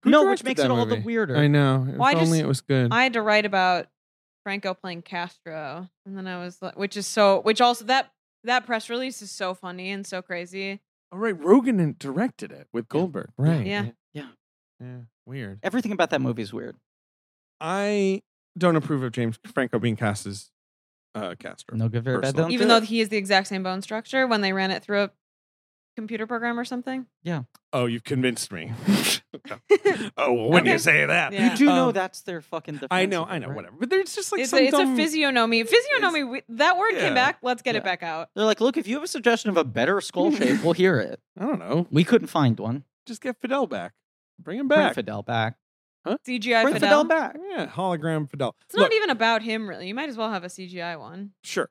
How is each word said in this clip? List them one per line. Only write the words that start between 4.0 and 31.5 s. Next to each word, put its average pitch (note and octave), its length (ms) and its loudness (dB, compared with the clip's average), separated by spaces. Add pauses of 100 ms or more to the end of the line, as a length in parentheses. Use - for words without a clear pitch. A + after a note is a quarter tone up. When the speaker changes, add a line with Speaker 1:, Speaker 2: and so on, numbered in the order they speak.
Speaker 3:
Franco G3 300 -6
playing F3+ 300 -10
Castro, E3+ 840 -10 (180)
and G3 120 -14
then F#3+ 80 -10
I F3+ 140 -10
was F3 240 -12
like, - 140 -10
which G3+ 200 -6
is G3+ 80 -8
so, G3 360 4
which A3 200 2
also, A#3+ 240 2
that, C4 260 0 (320)
that A#3+ 220 0
press A3+ 240 -6
release B3+ 320 -6
is G3+ 80 -18
so F#3 240 -6
funny F#3 380 -10
and G3+ 160 -8
so F#3 160 -8
crazy. F#3+ 560 -10 (320)
Speaker 1:
Oh, F3+ 60 -14
right. G#3 220 -2
Rogen F#3+ 580 6
directed C#3 540 -6
it C#2+ 200 -20
with A2+ 140 -4
Speaker 2:
Yeah. - 80 -18
Speaker 1:
Goldberg. D3+ 440 -2
Speaker 2:
Yeah. C3 80 0
Speaker 1:
Right. D3+ 200 2
Speaker 3:
Yeah. A2 200 -4 (280)
Speaker 2:
Yeah. D3 140 -12 (520)
Speaker 1:
Yeah. B2+ 180 -16 (280)
Weird. A2 380 -12
Speaker 2:
Everything G#3+ 280 -4
about F3 200 0
that C#3+ 100 0
movie A#2+ 220 -2
is G2+ 100 -10
weird. G#2 240 -10 (840)
Speaker 1:
I G3 600 0 (360)
don't E3+ 180 4
approve D3 280 0
of B2 80 -4
James A2+ 340 -2
Franco B2 340 -2
being A2 160 0
cast G#2 300 -4
as, G2 260 -12 (640)
uh, G2 260 -8
Castro, - 380 -12
Speaker 2:
No A2+ 120 0
good, A#2 140 -4
very B2+ 140 0
bad, A#2+ 60 0
Speaker 1:
personally. C#3 200 0
Speaker 2:
don't E3 80 -2
Speaker 3:
Even B3 160 2
Speaker 2:
do A#3+ 60 8
Speaker 3:
though A3+ 40 8
Speaker 2:
it. A3+ 80 2
Speaker 3:
he A3+ 160 -2
is G#3+ 80 -2
the G#3+ 80 -2
exact G3 300 0
same F#3+ 160 -6
bone F#3 180 -6
structure B3+ 460 -2
when A3 140 2
they F#3+ 120 0
ran F#3+ 180 0
it - 120 -6
through G3+ 200 0
a G3 80 -4 (840)
computer A3 320 -8
program A#3 320 -4
or A#3 60 -4
something? B3+ 400 -8 (180)
Speaker 2:
Yeah. D#3+ 200 -4 (280)
Speaker 1:
Oh, B2 140 0
you've A#2 180 -4
convinced B2+ 480 -2
me. F2 260 -10
<laughs> G#3+ 340 2 (240)
Speaker 3:
<laughs> - 160 -16 (680)
Speaker 1:
Oh, - 160 2
well, A#2 160 0
when F3 140 8
Speaker 3:
Okay. - 100 4
Speaker 1:
you - 60 0
say D3+ 260 4
that. D#3 280 0
Speaker 3:
Yeah. A#3 180 4